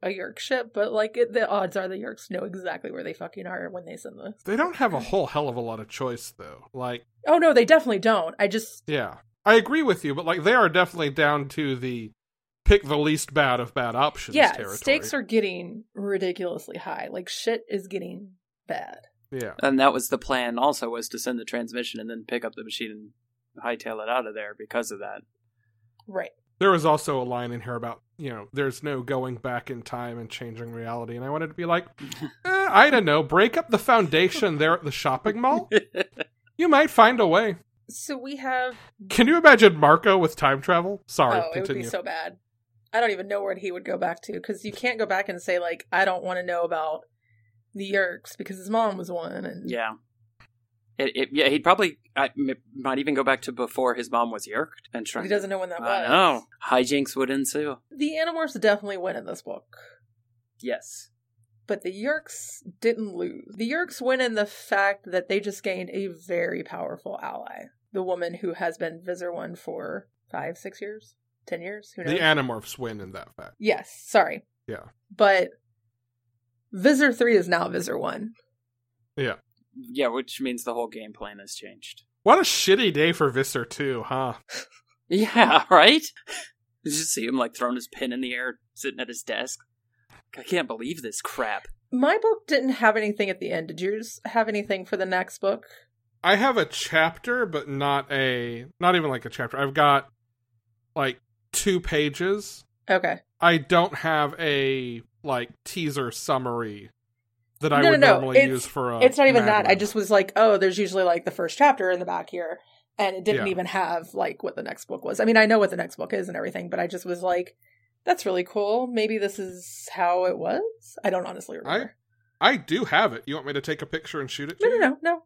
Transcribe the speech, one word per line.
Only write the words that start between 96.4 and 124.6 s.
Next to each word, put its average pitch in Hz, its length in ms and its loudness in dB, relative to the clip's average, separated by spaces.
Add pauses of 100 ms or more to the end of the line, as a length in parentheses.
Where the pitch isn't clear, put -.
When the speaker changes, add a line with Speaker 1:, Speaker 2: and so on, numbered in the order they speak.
Speaker 2:
a 170 80 4
chapter, 165 800 0
but 151 240 -6
not 139 420 0
a, 123 540 -2 (140)
not 180 160 4
even, 160 120 2
like, 127 160 -4
a 120 60 -10
chapter. 123 260 -8
I've 139 160 0
got, 143 360 4 (840)
like, 135 260 -4 (320)
two 185 280 0
pages. 175 840 -2 (260)
Speaker 1:
Okay. 180 300 0 (200)
Speaker 2:
I 170 160 6
don't 170 380 2
have 151 440 0
a, 135 640 -2 (220)
like, 123 260 -2 (160)
teaser 143 460 -2
summary 120 800 -4 (720)
that 151 120 0
I - 60 4
Speaker 1:
No, 277 60 6
no, - 80 10
Speaker 2:
would 294 80 6
Speaker 1:
no. 262 120 10
Speaker 2:
normally 135 280 6
Speaker 1:
It's, 185 80 6
Speaker 2:
use 131 180 -2
for 127 260 -4
a 117 80 0
Speaker 1:
it's 254 160 6
not 277 120 6
even 240 180 6
Speaker 2:
Mad 214 180 4
Speaker 1:
that. - 40 -2
I - 20 8
Speaker 2:
Lib. 190 80 6
Speaker 1:
just 208 160 -2
was 202 160 -2
like, 196 260 4
"Oh, 214 220 8
there's 190 200 2
usually, 190 260 0
like, 170 200 2
the 180 60 -4
first 170 260 -4
chapter 269 340 4
in 180 80 0
the 180 60 -6
back 175 240 -6
here." 170 300 -8 (420)
And 196 140 0
it 185 100 -8
didn't 202 220 2
Speaker 2:
Yeah. 196 60 0
Speaker 1:
even 180 140 -4
have, 175 460 -2
like, 175 300 -4
what - 140 -8
the - 80 -6
next - 220 -12
book - 180 -10
was. - 160 -2
I 214 40 4
mean, 226 120 6
I 220 100 6
know 220 140 6
what 190 100 4
the 185 60 -8
next 170 180 -6
book 180 180 -8
is 190 140 -4
and 180 100 -10
everything, 175 320 -8
but 180 120 -4
I 175 80 -2
just 175 180 -12
was 175 160 -6
like, 180 340 -2 (460)
"That's - 240 0
really 185 160 0
cool. 214 460 -2
Maybe 220 300 -2
this 202 200 -4
is 180 540 -14
how 180 340 2
it 180 100 0
was?" 311 680 -6
I 202 60 0
don't 185 140 -2
honestly - 340 -12
Speaker 2:
I, - 20 -14 (140)
Speaker 1:
remember. 226 220 -6 (440)
Speaker 2:
I 233 160 4
do 196 300 -2
have 185 260 2
it. 117 120 -12
You 143 120 -6
want 135 100 -10
me 139 60 -6
to 143 80 -4
take 151 220 -6
a - 40 -10
picture 160 340 -8
and 131 80 -6
shoot 143 220 -8
it 370 80 -14
to 415 100 2